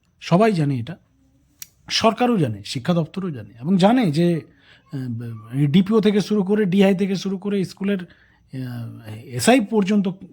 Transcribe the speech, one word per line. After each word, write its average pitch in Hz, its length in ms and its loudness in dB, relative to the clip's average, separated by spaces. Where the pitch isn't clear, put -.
সবাই 214 320 2
জানে 143 260 0
এটা, 120 180 -10
সরকারও 233 480 2
জানে, 113 260 -2
শিক্ষা 143 300 -4
দপ্তরও 170 380 -4
জানে, 113 280 -14
এবং 170 180 0
জানে 208 340 4
যে, 170 300 0
আহ, 120 720 -6
ডিপিও 196 360 4
থেকে 202 200 2
শুরু 214 220 -2
করে, 208 220 0
ডিআই 196 300 4
থেকে 196 200 -2
শুরু 190 220 -6
করে, 202 280 -4
স্কুলের, 196 380 -6
আহ, 117 1120 -14
এসআই 123 460 2
পর্যন্ত 202 500 0